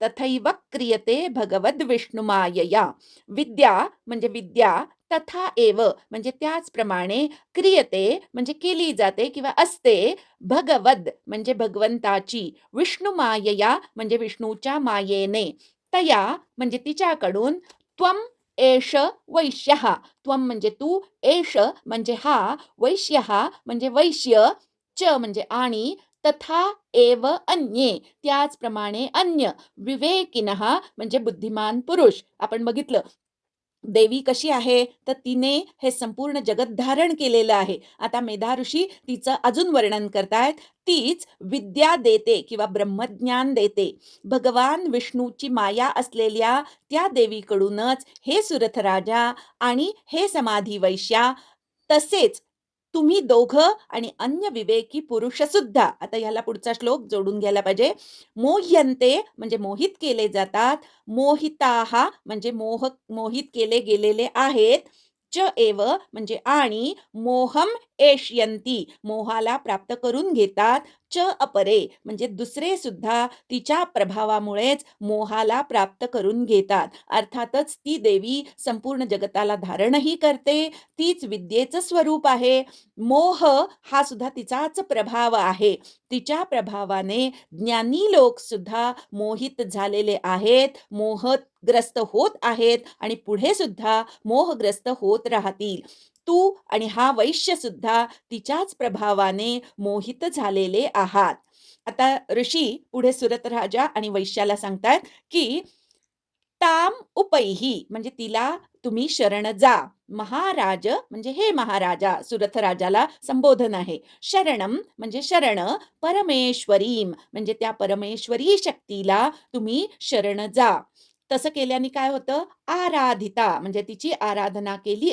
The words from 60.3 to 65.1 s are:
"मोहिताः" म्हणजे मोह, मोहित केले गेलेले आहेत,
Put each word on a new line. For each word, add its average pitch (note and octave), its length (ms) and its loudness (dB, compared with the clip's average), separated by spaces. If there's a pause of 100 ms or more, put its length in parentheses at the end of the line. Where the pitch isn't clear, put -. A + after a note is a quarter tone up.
"मोहिताः" C4 1000 2 (160)
म्हणजे A3 260 -6
मोह, A3+ 360 -4 (220)
मोहित A3 340 -6 (100)
केले A3+ 260 0
गेलेले G#3+ 560 2
आहेत, C4 440 4 (520)